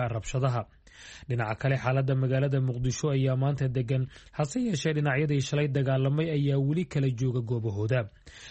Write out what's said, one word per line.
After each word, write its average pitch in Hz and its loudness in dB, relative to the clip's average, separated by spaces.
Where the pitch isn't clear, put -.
ah 117 0
rabshadaha. 120 -2
Dhinaca 117 0
kale, 135 2
xaaladda 131 2
magaalada 135 2
Muqdisho 127 0
ayaa 131 2
maanta 135 0
degan, 131 0
hase 151 -4
yeeshee 160 0
dhinacyadii 147 2
shalay 147 0
dagaalamay 135 0
ayaa 143 2
weli 151 0
kala 139 0
jooga 123 0
goobahooda. 110 0